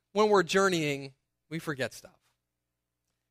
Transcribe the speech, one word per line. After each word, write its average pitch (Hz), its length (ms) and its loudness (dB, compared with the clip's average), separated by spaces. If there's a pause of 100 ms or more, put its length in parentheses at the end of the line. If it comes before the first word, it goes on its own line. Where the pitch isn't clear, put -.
(140)
when 214 160 2
we're 202 140 4
journeying, 151 680 0 (360)
we 156 100 -8
forget 131 340 -8
stuff. - 240 -20 (1120)